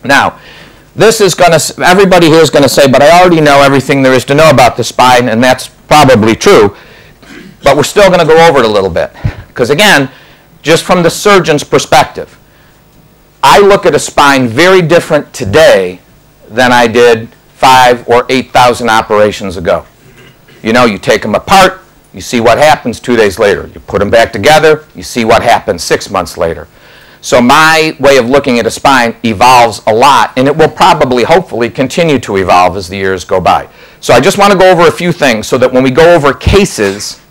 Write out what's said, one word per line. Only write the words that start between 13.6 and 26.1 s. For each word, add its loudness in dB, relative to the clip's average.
look 2
at 0
a 0
spine 0
very 2
different -2
today 0
than 0
I 2
did 0
five 2
or 0
eight -4
thousand 0
operations -2
ago. -4
You -2
know, 2
you -2
take -2
'em -4
apart, 0
you -16
see -6
what 2
happens -2
two -4
days 0
later. -2
You -20
put -6
'em -4
back 0
together, 0
you -18
see -8
what 0
happens -2
six -6